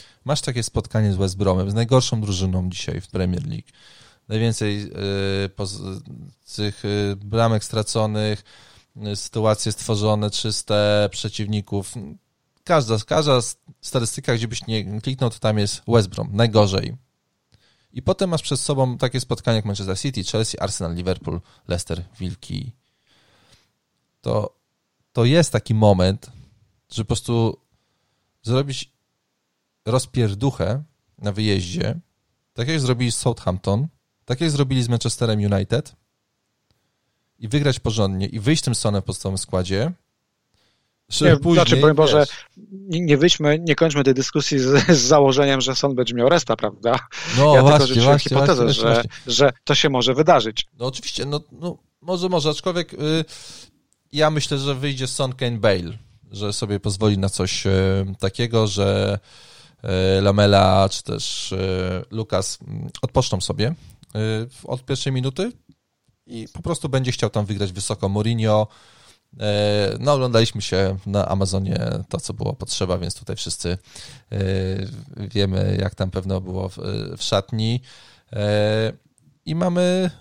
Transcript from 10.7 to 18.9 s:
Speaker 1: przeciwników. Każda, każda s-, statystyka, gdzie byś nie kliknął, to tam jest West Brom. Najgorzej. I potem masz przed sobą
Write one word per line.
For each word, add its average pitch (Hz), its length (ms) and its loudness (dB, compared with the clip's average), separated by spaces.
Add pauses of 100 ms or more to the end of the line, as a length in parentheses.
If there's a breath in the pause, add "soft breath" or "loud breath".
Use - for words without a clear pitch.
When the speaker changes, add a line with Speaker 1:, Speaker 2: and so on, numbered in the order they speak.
Speaker 1:
przeciwników. 101 800 -4 (720)
Każda, 123 320 2 (100)
każda 151 300 2
s-, - 220 -2 (220)
statystyka, 127 540 -4
gdzie 117 140 -2
byś - 180 -10
nie 107 340 -4
kliknął, 131 300 -2
to - 80 -10
tam 107 200 0
jest 101 300 -2
West 113 200 4
Brom. - 240 -8
Najgorzej. 107 640 2 (960)
I 123 100 -12
potem 190 280 0
masz 160 120 -2
przed - 180 -2
sobą 131 380 0